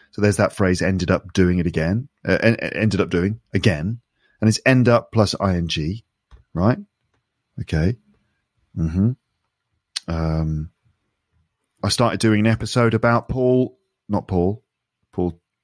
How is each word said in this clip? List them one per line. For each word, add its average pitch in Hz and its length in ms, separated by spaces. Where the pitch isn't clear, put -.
So - 120
there's 104 140
that 104 160
phrase, 92 280
"ended 90 300
up 90 200
doing 90 280
it 82 80
again," 87 420
uh, 95 140
en-, 117 140
en-, - 180
ended 95 280
up 82 100
doing 92 280
again. 98 480
And 107 80
it's 104 160
end 127 240
up 117 220
plus 107 280
ing, 87 300
right? 104 240
Okay. 85 360
Mm-hmm. 90 360
Um, 80 640
I 101 60
started 101 300
doing 110 220
an 107 60
episode 113 480
about 117 340
Paul, 127 480
not 101 180
Paul, 95 360
Paul. 87 280